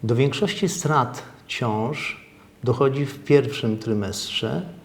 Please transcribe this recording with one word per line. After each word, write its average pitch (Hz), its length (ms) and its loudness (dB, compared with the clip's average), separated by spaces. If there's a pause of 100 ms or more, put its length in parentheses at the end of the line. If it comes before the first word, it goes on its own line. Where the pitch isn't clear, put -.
Do 117 120 2
większości 143 540 0
strat 143 540 0 (240)
ciąż 117 760 -4 (380)
dochodzi 135 420 2
w - 180 -12
pierwszym 123 540 4
trymestrze 110 840 -2 (240)